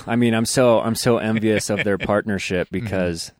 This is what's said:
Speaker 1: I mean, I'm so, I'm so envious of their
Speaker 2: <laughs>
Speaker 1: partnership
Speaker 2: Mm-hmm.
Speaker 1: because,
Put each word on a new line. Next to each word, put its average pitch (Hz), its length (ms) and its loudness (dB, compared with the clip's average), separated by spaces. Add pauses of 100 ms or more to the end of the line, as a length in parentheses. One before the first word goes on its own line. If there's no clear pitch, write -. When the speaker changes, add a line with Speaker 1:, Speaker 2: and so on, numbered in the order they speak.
Speaker 1:
I 117 80 -2
mean, 120 180 2
I'm 113 120 0
so, 123 360 4
I'm 113 140 -2
so 120 240 0
envious 110 500 0
of 101 140 0
their 101 140 0
Speaker 2:
<laughs> - 20 -8
Speaker 1:
partnership 98 680 -2
Speaker 2:
Mm-hmm. 92 140 -6
Speaker 1:
because, 90 560 -4